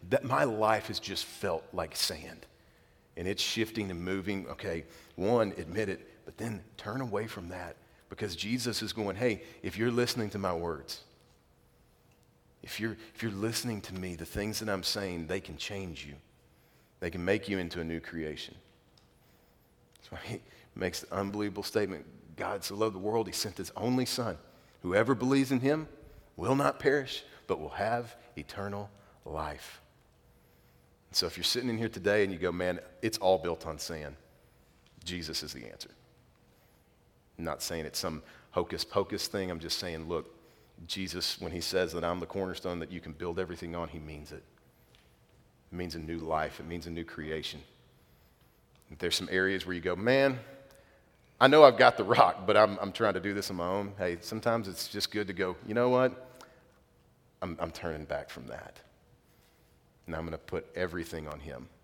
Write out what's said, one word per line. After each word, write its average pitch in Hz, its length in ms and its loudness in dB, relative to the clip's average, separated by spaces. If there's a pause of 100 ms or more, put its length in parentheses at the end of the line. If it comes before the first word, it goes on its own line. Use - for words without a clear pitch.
that, - 140 2
my 139 200 2
life 110 440 2
has 98 120 -4
just - 260 -6
felt 87 380 -2 (100)
like 82 220 -4
sand, 80 500 -4 (720)
and 87 100 -4
it's 98 140 -2
shifting 107 480 -2
and 85 100 -6
moving," 95 480 -2
okay, 85 380 -6 (300)
one, 101 420 2
admit 90 320 -4
it, - 180 -8 (160)
but - 140 -16
then 113 260 -6 (140)
turn 113 240 -6
away 107 240 -2
from 87 240 -10
that, 87 260 -10 (340)
because 95 260 -6
Jesus 113 480 -2
is 101 100 -6
going, 101 220 -2
"Hey, 113 260 2 (220)
if 87 120 -4
you're 113 140 2
listening 117 420 0
to 107 60 -6
my 95 160 0
words, 82 480 -6 (1600)
if - 160 -10
you're, 107 160 -4 (180)
if - 80 -12
you're 113 100 -2
listening 110 500 -2
to 95 120 -12
me, 92 220 -6
the 80 100 -8
things 104 340 -4
that 107 100 -4
I'm 95 140 -2
saying, 87 440 -2
they 90 140 -2
can 80 160 -12
change 95 480 -8
you. 71 100 -14 (840)
They 87 80 -2
can 87 140 -4
make 98 260 2
you 95 100 0
into 87 220 -4
a - 20 -4
new 82 160 -4
creation." 78 560 -8 (1400)
That's - 140 -20
why 80 120 -12
he 107 180 -8 (320)
makes 92 280 -2
the - 120 -12
unbelievable 101 500 -2
statement, 95 420 -2 (320)
"God 98 260 -4
so 98 120 -6
loved 107 200 0
the 92 40 -6
world, 107 280 0
he 82 60 -8
sent - 240 -4
his 92 180 -6
only 127 300 2
son. 113 320 -2 (440)
Whoever 107 320 6
believes 131 380 4
in 127 80 4
him 147 280 2 (500)
will 110 180 2
not 139 240 2
perish, 135 440 2 (220)
but 80 140 0
will 76 100 -6
have 113 460 -2 (220)
eternal 101 520 -8 (360)
life." 76 560 -8 (1300)
And - 80 -2
so 87 100 2
if - 80 -6
you're 87 80 -8
sitting 123 260 0
in 113 80 0
here 110 120 0
today 101 340 4
and 98 80 2
you 82 80 -6
go, 87 140 0
"Man, 90 260 0 (220)
it's 110 160 -2
all 95 200 6
built 85 300 -4
on 80 100 -6
sand," 76 380 -8 (880)
Jesus 87 400 -6
is 76 80 -12
the 58 140 -12
answer. - 260 -16 (1500)
I'm 82 60 -6
not 78 180 -4
saying 82 240 -4
it's - 140 -6
some 80 240 -4 (280)
hocus 90 340 -2
pocus 92 420 -2
thing. 95 240 -2
I'm 82 80 -4
just 82 200 -4
saying, 80 280 -6
look, 82 260 -4 (540)
Jesus, 92 520 -4
when 87 120 -6
he 85 100 -4
says 92 320 2
that 85 100 -2
I'm 87 160 0
the 87 60 -4
cornerstone 92 540 -4
that 80 120 -8
you 87 80 -8
can 82 140 -12
build 85 260 -6
everything 85 360 -6
on, 85 140 -4
he 80 100 -12
means 76 320 -14
it. 76 120 -14 (1300)
It 87 40 -12
means 87 200 -6
a 82 40 -8
new 82 180 -6
life. 78 420 -2
It - 80 -10
means 85 200 -8
a - 20 -8
new 82 140 -6
creation. 78 580 -8 (1300)
If 76 80 -16
there's 87 160 0
some 92 160 -4
areas 95 340 2
where 90 100 -4
you 87 60 -4
go, 90 140 0
"Man, 127 440 4 (1000)
I 135 80 12
know 151 160 12
I've 127 140 12
got 120 200 10
the 110 60 0
rock, 92 420 6
but 104 100 6
I'm, 104 240 8
I'm 98 120 -4
trying 104 240 2
to 95 40 0
do 98 140 0
this 101 160 -2
on 95 80 -4
my 87 100 0
own." 98 300 0
Hey, 90 240 0
sometimes 110 460 0
it's 90 200 -6
just - 240 -4
good 104 160 -2
to 95 60 -6
go, 92 220 0 (120)
"You 107 60 -4
know 120 160 4
what? 127 500 2 (1040)
I'm, 87 180 -6
I'm 82 120 -4
turning 78 340 -6
back 71 240 -6
from - 180 -14
that. - 320 -14 (1300)
And 80 100 -6
I'm 82 100 -4
gonna 82 120 -6
put - 380 -6
everything 85 520 -4
on 76 120 -8
him. 71 280 -12 (160)